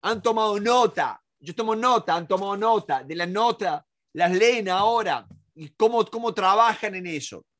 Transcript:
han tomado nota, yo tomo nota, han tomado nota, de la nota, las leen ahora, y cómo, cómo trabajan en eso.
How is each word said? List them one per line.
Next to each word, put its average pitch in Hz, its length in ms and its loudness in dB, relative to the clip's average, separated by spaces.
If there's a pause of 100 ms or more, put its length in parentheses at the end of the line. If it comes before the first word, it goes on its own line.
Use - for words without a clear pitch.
han 208 180 -2
tomado 220 380 0
nota, 202 600 2 (200)
yo 147 140 -14
tomo 220 220 -2
nota, 226 400 0
han 170 120 -6
tomado 196 300 -2
nota, 202 460 0
de 151 120 -10
la 175 100 -4
nota, 196 600 -2 (280)
las 175 180 2
leen 220 380 2
ahora, 196 580 0 (260)
y 151 160 -18
cómo, 226 360 2
cómo 226 280 -6
trabajan 208 640 2
en 180 120 -10
eso. 139 380 -10 (140)